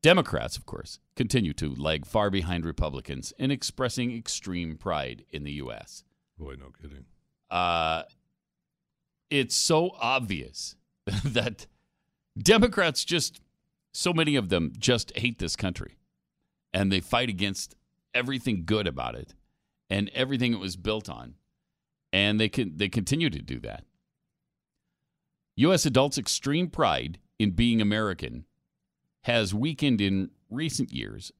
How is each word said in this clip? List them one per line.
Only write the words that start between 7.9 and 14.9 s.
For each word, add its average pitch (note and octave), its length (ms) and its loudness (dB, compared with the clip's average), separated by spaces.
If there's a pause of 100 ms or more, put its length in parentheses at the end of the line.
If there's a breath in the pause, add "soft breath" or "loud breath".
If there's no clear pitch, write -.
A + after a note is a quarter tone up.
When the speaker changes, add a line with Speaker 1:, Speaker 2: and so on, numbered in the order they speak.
Speaker 1:
it's C#3 260 0
so E3+ 440 2
obvious G#2 760 -4 (300)
<laughs> G2+ 100 -2 (100)
that A#2+ 420 -2 (680)
Democrats G3 680 6
just, - 380 -2 (520)
so F3+ 200 0
many D3+ 240 4
of G#2 100 0
them E2+ 300 2
just - 400 2